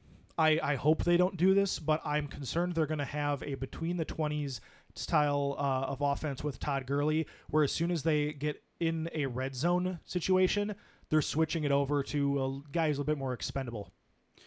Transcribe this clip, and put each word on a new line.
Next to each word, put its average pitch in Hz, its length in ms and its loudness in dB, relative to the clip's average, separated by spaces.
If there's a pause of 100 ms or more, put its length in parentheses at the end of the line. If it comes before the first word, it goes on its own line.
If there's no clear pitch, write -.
(380)
I, 156 240 4
I 147 140 0
hope 156 260 2
they 175 160 4
don't 180 180 2
do 180 160 4
this, 196 280 2
but 151 220 0
I'm 147 260 -2
concerned 170 460 -4
they're 156 120 2
gonna 147 180 -2
have 147 380 -2
a 139 140 -4
between 165 420 -4
the 165 80 -2
twenties 147 540 -2 (340)
style, 143 640 0
uh, 135 280 0
of 139 140 -6
offense 143 420 -2
with 143 180 -4
Todd 135 260 -2
Gurley, 147 400 0 (220)
where 151 160 4
as 139 80 0
soon 170 180 0
as 165 140 -2
they 151 280 2
get 151 300 -6 (160)
in 165 340 0
a 147 140 -2
red 131 280 -4
zone 180 500 0
situation, 190 680 2 (360)
they're 156 100 4
switching 156 440 0
it 139 80 2
over 143 320 2
to 139 340 0
a 135 40 0
l-, 135 300 -4
guy 160 160 2
who's 143 120 0
a 143 40 -4
bit 151 140 0
more 131 160 -2
expendable. 117 580 -6 (540)